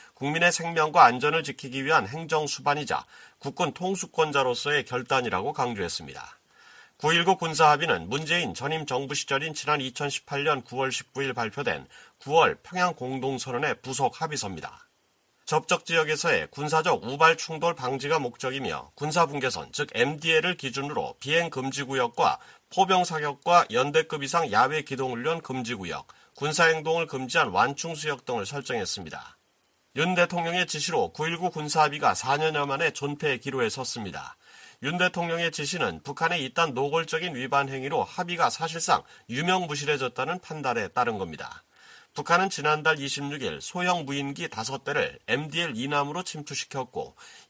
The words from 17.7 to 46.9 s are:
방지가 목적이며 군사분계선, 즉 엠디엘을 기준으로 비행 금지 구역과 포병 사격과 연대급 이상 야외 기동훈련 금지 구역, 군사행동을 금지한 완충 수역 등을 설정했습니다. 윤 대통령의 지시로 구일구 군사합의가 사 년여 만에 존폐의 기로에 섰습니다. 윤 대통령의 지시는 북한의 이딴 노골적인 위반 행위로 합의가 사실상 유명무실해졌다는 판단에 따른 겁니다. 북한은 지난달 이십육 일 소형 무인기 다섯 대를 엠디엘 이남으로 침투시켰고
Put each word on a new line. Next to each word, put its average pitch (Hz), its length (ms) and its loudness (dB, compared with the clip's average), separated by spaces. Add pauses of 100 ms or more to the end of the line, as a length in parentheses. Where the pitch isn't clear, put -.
방지가 135 440 0
목적이며 127 800 -4
군사분계선, 143 760 0
즉 147 220 -4
엠디엘을 156 600 2
기준으로 135 640 -4
비행 165 280 0
금지 135 360 -4
구역과 127 540 2 (360)
포병 185 300 4
사격과 160 640 4
연대급 147 540 2
이상 143 280 0
야외 131 300 4
기동훈련 131 580 -4
금지 123 340 -6
구역, 85 340 -8 (260)
군사행동을 160 720 2
금지한 131 420 0
완충 135 460 2
수역 147 300 -4
등을 113 200 -2
설정했습니다. 107 920 -6 (580)
윤 170 180 2
대통령의 175 520 2
지시로 147 460 -2
구일구 165 380 -2
군사합의가 147 640 2
사 135 220 0
년여 151 300 0
만에 143 240 0
존폐의 143 480 -2
기로에 127 320 -2
섰습니다. 110 640 -8 (480)
윤 156 140 -2
대통령의 170 520 0
지시는 143 540 -4
북한의 160 400 -2
이딴 143 300 0
노골적인 160 600 -2
위반 131 340 0
행위로 135 360 -2
합의가 175 460 0
사실상 165 520 0 (260)
유명무실해졌다는 147 1120 -2
판단에 131 500 -4
따른 117 300 0
겁니다. 78 460 -8 (500)
북한은 175 340 2
지난달 151 500 2
이십육 143 440 -6
일 78 180 -4
소형 180 440 0
무인기 139 440 -4
다섯 123 340 -6
대를 143 360 -2 (100)
엠디엘 147 480 -2
이남으로 143 460 -2
침투시켰고 - 920 -8 (360)